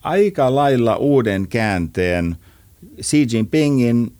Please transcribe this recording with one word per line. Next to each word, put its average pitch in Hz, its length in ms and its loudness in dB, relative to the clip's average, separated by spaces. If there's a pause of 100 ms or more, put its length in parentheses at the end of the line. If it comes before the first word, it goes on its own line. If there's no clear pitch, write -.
aika 175 520 0
lailla 127 420 2
uuden 110 520 0
käänteen 90 880 -2 (680)
Xi 151 300 0
Jinpingin 120 880 0